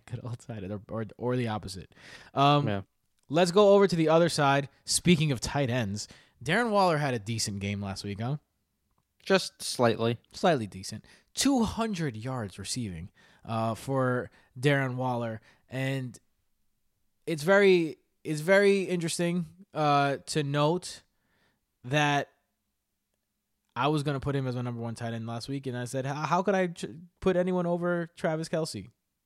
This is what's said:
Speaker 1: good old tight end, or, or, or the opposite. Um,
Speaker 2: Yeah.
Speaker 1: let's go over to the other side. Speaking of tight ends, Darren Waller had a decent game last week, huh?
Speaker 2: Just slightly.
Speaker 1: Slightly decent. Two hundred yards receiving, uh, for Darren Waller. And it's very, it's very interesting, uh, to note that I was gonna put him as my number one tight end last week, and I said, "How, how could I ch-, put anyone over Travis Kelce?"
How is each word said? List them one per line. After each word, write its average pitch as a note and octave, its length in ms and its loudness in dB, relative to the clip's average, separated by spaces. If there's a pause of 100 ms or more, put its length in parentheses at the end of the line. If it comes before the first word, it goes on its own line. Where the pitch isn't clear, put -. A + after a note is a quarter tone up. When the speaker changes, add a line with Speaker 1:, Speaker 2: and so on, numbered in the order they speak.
(120)
Speaker 1:
good A#2 120 -10
old A#2+ 160 -10
tight A2 240 -12
end, F#2 80 -8
or, G2+ 180 -8
or, A2 160 -6 (140)
or B2 160 -2
the A#2+ 140 -2
opposite. F#2+ 440 -10 (400)
Um, C#3+ 340 4
Speaker 2:
Yeah. G2+ 140 -2 (480)
Speaker 1:
let's E3+ 220 2
go G3+ 240 8
over G3+ 120 6
to F3 80 -2
the D#3+ 140 2
other E3 200 6
side. C#3 380 2 (160)
Speaking D#3+ 480 4
of A#2+ 80 -2
tight C#3+ 300 -2
ends, G#2+ 380 -4 (360)
Darren G#3+ 280 0
Waller F#3 260 4
had C#3+ 160 0
a A#2+ 60 -2
decent G#2 400 -4
game G2+ 220 -4
last G2 220 -8
week, G2+ 160 -6
huh? B2+ 180 -4 (840)
Speaker 2:
Just - 380 -2
slightly. A#2 560 0 (160)
Speaker 1:
Slightly C#3+ 340 2
decent. F#2+ 380 -14 (300)
Two C4 280 2
hundred E3+ 540 -4
yards A#2 420 -8
receiving, F#2+ 500 -8 (380)
uh, A2+ 280 -2
for B2+ 540 -2 (300)
Darren C3+ 360 0
Waller. A#2+ 440 -4 (300)
And C3 480 -6 (1080)
it's D#3 160 -4
very, F#3 540 6 (260)
it's D3+ 180 -6
very G3 420 4
interesting, F3 640 -2 (260)
uh, C#3+ 440 2 (100)
to D#3 160 -2
note D3 580 -2 (840)
that C#3+ 440 0 (1500)
I B2+ 140 0
was D3+ 140 0
gonna C#3 180 -4
put C#3 140 -4
him C3+ 120 -2
as B2 80 -4
my B2+ 60 -4
number A#2+ 180 -6
one A#2 160 -8
tight A#2 180 -8
end A2+ 140 -8
last A#2 220 -8
week, C#3 180 -8
and B2 100 -6
I B2 80 -6
said, C3 200 -6
"How, C#3 80 -6
how D#3 300 0
could G3 120 2
I F#3 120 2
ch-, - 180 -10 (340)
put F#3 160 2
anyone F3+ 300 0
over F3 500 -2
Travis D#3+ 320 -4
Kelce?" D#3 420 -4 (360)